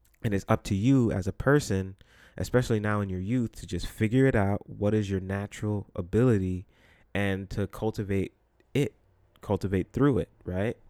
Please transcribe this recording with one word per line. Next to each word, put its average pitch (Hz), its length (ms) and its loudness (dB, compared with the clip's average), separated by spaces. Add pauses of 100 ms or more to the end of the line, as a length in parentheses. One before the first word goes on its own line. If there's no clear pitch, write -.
(240)
And 107 100 0
it's 95 140 -4
up 110 160 2
to 104 100 -2
you 120 380 4
as 95 160 -2
a 95 40 -2
person, 95 640 0 (420)
especially 120 440 0
now 104 200 0
in 98 80 -2
your 92 120 -4
youth, 113 400 -2
to 95 60 -14
just 87 200 -4
figure 120 400 2
it 131 80 4
out. 101 340 0
What 104 260 0
is 104 160 0
your 98 100 0
natural 101 760 -4
ability? 95 720 0 (480)
And 98 360 -4
to 101 160 -4
cultivate 101 640 -4 (420)
it, 139 200 -2 (460)
cultivate 95 520 -2
through 135 260 2
it, - 120 -4 (140)
right? 98 320 -4 (140)